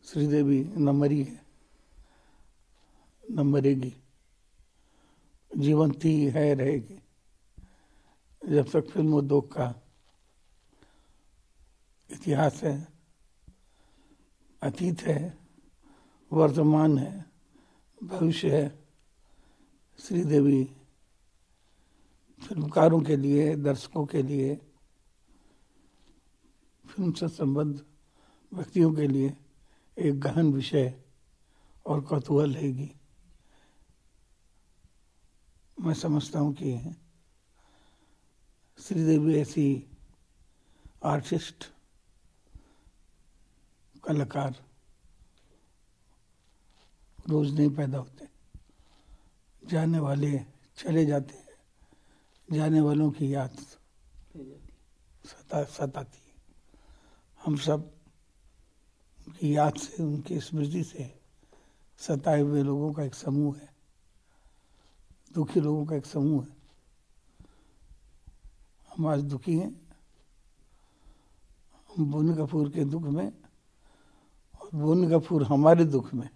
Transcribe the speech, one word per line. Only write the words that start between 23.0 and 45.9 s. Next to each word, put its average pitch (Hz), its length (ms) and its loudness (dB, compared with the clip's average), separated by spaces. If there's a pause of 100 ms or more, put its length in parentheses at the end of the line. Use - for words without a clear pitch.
के 147 160 0
लिए, 143 400 2
दर्शकों 143 500 -4
के 147 160 -2
लिए, 139 340 -2 (2250)
फिल्म 180 260 -4
से 165 160 -4
संबद्ध 143 560 -2 (680)
व्यक्तियों 165 400 2
के 147 140 0
लिए 135 280 0 (640)
एक 143 220 0
गहन 143 320 2
विषय 131 500 -2 (840)
और 151 140 -2
कौतूहल 143 540 0
रहेगी। 139 380 -6 (3000)
मैं 160 140 0
समझता 151 440 -2
हूँ 147 160 0
कि 135 400 -6 (1900)
श्रीदेवी 160 540 2
ऐसी 143 520 0 (1160)
आर्टिस्ट, - 680 -4 (2250)
कलाकार 143 600 -4 (2750)